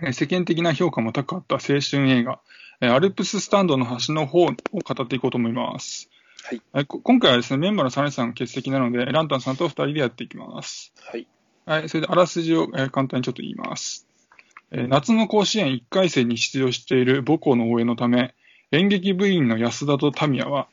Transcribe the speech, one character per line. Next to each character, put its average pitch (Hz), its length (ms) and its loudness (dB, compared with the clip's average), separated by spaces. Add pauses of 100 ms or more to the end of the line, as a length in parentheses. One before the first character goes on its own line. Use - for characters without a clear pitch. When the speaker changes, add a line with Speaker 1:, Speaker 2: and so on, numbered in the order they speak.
Speaker 1:
え 170 60 -4
ー、 139 60 -2
世 147 140 -2
間 180 180 0
的 160 160 0
な 170 120 2
評 165 180 0
価 135 100 -2
も 113 100 -2
高 151 300 -6
か - 0 -
っ - 40 -20
た 147 100 -2
青 143 260 0
春 139 280 2
映 123 140 4
画、 127 160 -6 (420)
え 127 60 2
ー、 117 60 6
ア 131 60 6
ル 196 120 4
プ 196 120 -6
ス 196 180 -4
ス - 80 -12
タ 202 120 4
ン 190 60 2
ド 143 100 2
の 127 80 0
端 123 280 -6
の 156 120 0
方 170 200 4
を - 20 2
語 - 560 -6
っ 113 40 -4
て 135 80 -4
い 123 40 -4
こ 135 80 -2
う 123 40 0
と 123 60 -4
思 117 120 0
い - 20 -2
ま 120 280 -4
す。 - 300 -14 (340)
Speaker 2:
は - 120 -10
い。 110 60 -14 (120)
Speaker 1:
え 139 60 0
ー、 143 60 -2
こ-、 - 160 -10
今 247 180 4
回 175 120 6
は 123 60 6
で 123 60 2
す - 100 -4
ね、 135 40 0
メ 165 120 0
ン 214 60 0
バ 185 60 0
ー - 40 2
の 127 60 0
サ 139 120 -2
ネ 143 80 -2
さ 135 140 -4
ん 117 40 -4
欠 120 180 -6
席 135 240 -6
な 135 80 0
の 123 120 0
で、 120 140 0
ラ 151 160 0
ン 160 60 -2
タ 143 100 0
ン 127 40 -4
さ 135 120 -4
ん 131 40 -6
と 175 80 0
二 156 60 -4
人 147 220 -4
で 151 60 -4
や 135 80 2
っ - 20 -2
て - 140 -10
い 120 60 -12
き - 80 -18
ま - 260 -14
す。 - 380 -16
Speaker 2:
は - 160 -12
い。 117 100 -12 (380)
Speaker 1:
は 156 180 -2
い。 156 60 -10
そ 165 80 -4
れ 160 40 0
で 156 80 -4
あ 160 60 -2
ら 175 120 4
す 170 140 -4
じ 165 140 2
を、 160 200 0
え 135 100 0
ー、 139 40 -6
簡 135 180 0
単 131 120 -4
に 123 40 -4
ち 131 60 -4
ょ - 20 -4
っ - 20 -12
と - 80 -12
言 - 100 -10
い - 40 -10
ま - 200 -10
す。 - 320 -12 (640)
え 120 100 -4
ー、 123 60 -2
夏 147 260 2
の 220 140 4
甲 208 180 2
子 220 140 0
園 139 140 0
一 123 160 -6
回 190 200 2
戦 127 180 2
に 120 100 0
出 - 220 -4
場 131 120 2
し - 140 -8
て 135 100 0
い 127 100 6
る 131 180 2
母 151 160 2
校 139 160 4
の 117 160 2
応 117 80 2
援 117 60 2
の 120 100 0
た 120 120 0
め、 123 260 2 (380)
演 175 160 4
劇 196 260 2
部 190 140 2
員 165 200 4
の 113 100 2
安 117 280 -2
田 143 120 2
と 143 140 2
タ 151 160 -2
ミ 131 120 0
ヤ - 80 -4
は 135 260 -4